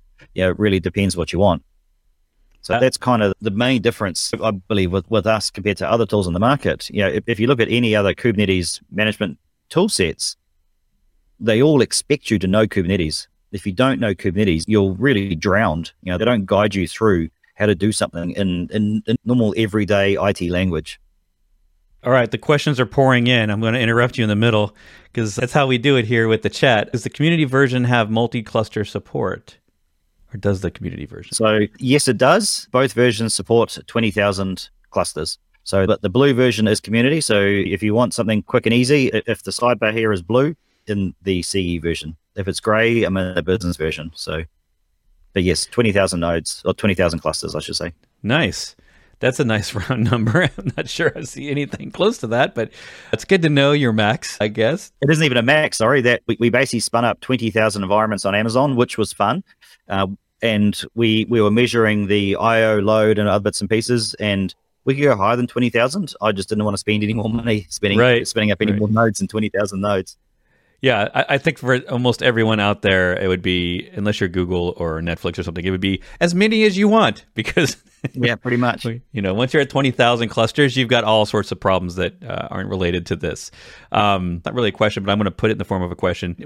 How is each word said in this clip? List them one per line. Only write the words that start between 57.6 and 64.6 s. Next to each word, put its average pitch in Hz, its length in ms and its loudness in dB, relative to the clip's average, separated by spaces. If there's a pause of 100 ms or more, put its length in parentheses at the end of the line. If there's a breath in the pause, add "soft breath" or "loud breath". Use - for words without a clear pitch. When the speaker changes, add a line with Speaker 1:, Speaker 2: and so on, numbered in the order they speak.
Speaker 1:
environments 104 420 0
on 98 100 0
Amazon, 117 420 0
which 120 220 0
was 107 140 -2
fun. 120 300 0 (460 soft breath)
Uh, 98 180 -2 (360)
and 104 380 0 (140)
we, 110 360 2
we 117 100 2
were 104 100 4
measuring 110 560 2
the 98 300 0
I 113 260 2
O 110 160 2
load 107 400 2
and 104 100 2
other 101 140 2
bits 104 180 -2
and 101 80 -4
pieces, 113 460 -2
and 98 400 -2 (300)